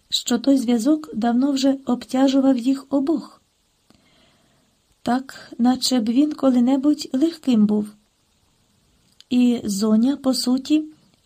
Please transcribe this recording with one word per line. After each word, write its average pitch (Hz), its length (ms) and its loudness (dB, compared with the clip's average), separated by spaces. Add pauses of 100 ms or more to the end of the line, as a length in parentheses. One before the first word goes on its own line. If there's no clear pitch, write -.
що - 280 -4
той 269 200 2
зв'язок 240 560 0
давно 240 380 0
вже 269 340 0
обтяжував 262 720 0
їх 269 320 -2
обох. 277 520 -4 (1600)
Так, - 560 -6
наче 254 420 0
б 220 100 -2
він 294 240 2
коли-небудь 269 800 0
легким 262 520 0
був. 208 220 0 (1400)
І 247 340 2
зоня, 220 540 0
по 262 160 -2
суті, 269 520 -2 (400)